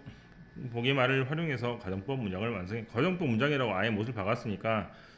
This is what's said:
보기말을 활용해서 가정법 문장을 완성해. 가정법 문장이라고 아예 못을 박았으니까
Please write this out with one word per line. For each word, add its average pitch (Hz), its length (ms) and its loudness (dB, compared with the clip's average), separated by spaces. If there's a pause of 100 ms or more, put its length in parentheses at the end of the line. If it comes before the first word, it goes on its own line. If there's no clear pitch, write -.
(720)
보기말을 127 580 2
활용해서 131 500 -2
가정법 98 420 -4
문장을 101 280 -2
완성해. 107 360 -4
가정법 175 440 0
문장이라고 123 460 4
아예 104 140 2
못을 113 240 0
박았으니까 107 760 0 (260)